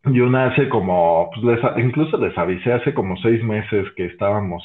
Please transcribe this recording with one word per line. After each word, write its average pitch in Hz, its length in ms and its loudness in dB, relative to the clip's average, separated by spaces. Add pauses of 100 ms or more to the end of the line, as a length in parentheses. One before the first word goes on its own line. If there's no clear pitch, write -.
Y 131 160 2
una 127 260 4
hace 131 220 2
como, 90 600 2
pues, 117 260 0
les 117 80 -2
a-, 120 160 0
incluso 147 380 0
les 101 180 -2
avisé 92 360 -2
hace 123 200 0
como 92 240 -4
seis 113 260 2
meses 107 440 -2 (100)
que 92 100 -6
estábamos 101 580 -4